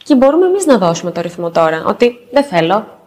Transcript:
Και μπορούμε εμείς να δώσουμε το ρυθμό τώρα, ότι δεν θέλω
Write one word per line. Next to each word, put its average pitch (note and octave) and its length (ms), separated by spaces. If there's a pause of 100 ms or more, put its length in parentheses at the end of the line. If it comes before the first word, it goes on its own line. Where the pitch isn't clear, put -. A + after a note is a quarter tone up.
Και D4 120
μπορούμε C#4 300
εμείς F#4 200
να C4+ 120
δώσουμε E3+ 340
το E3+ 100
ρυθμό E3+ 300
τώρα, D#3+ 360
ότι A#3+ 440
δεν C#4 120
θέλω F#3 420 (220)